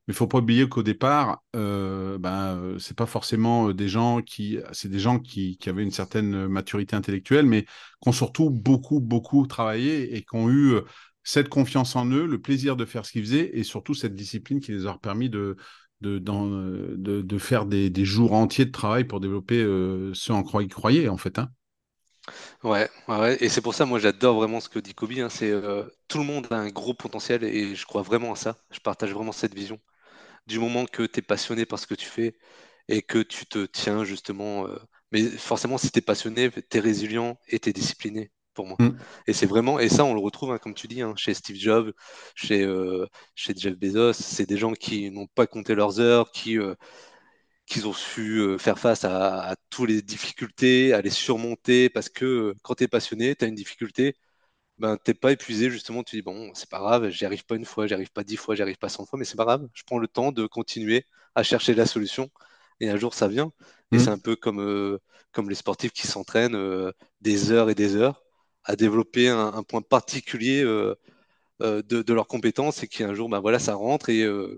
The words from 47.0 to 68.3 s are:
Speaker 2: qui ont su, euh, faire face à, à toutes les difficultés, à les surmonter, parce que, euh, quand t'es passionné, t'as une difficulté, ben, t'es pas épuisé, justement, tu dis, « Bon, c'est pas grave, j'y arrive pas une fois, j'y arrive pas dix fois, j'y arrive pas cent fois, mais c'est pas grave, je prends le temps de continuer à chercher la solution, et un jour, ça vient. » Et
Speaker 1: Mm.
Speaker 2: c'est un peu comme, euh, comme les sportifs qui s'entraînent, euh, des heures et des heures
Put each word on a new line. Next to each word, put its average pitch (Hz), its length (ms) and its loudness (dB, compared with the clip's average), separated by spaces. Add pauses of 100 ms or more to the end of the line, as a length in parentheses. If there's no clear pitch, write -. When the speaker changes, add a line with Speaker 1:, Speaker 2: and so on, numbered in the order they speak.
Speaker 2:
qui 107 200 -4
ont 104 80 -4
su, 110 460 -4
euh, 98 180 2
faire 98 220 0
face 113 260 2
à, 95 460 0
à 95 40 -6 (140)
toutes 123 200 -2
les 107 120 2
difficultés, 127 920 2
à 101 80 4
les 98 80 -2
surmonter, 123 800 2
parce 107 200 -6
que, - 160 -6
euh, 117 280 0 (100)
quand 127 120 -6
t'es 123 120 2
passionné, 117 480 0
t'as 120 120 -2
une 110 80 -6
difficulté, 117 600 -4 (640)
ben, 110 180 0
t'es - 160 2
pas 131 180 4
épuisé, 120 380 0
justement, 117 340 -8
tu - 140 -14
dis, « 110 60 -6
Bon, 101 320 -12
c'est - 140 -14
pas 95 100 -8
grave, 110 300 4
j'y 92 160 -4
arrive 98 200 -6
pas 117 100 -6
une 113 100 -6
fois, 107 220 -4
j'y 101 60 -2
arrive 95 180 -4
pas 104 120 -8
dix 104 140 -10
fois, - 180 -4
j'y 101 80 0
arrive 95 160 -4
pas 101 100 -6
cent 98 160 -12
fois, 139 140 -10
mais 123 60 -6
c'est - 120 -12
pas 113 80 2
grave, 131 280 2
je - 120 -20
prends 120 140 -4
le 113 80 -2
temps 131 240 -2
de 110 160 -2
continuer 113 580 -2 (300)
à 117 80 4
chercher 117 320 4
la 113 100 6
solution, 113 460 -4 (480)
et 110 100 -2
un 104 80 0
jour, 117 160 -2
ça 107 140 2
vient. » 139 240 -2 (420)
Et 117 60 8
Speaker 1:
Mm. - 0 -
Speaker 2:
c'est 123 100 6
un 104 80 0
peu 113 180 -4
comme, 101 260 -4
euh, 101 360 -2 (360)
comme 101 160 -4
les 98 60 -4
sportifs 101 380 -4
qui - 140 -8
s'entraînent, 113 480 0
euh, 95 360 -4 (300)
des 101 300 2
heures 113 180 6
et 107 60 2
des 101 200 2
heures 127 280 2 (400)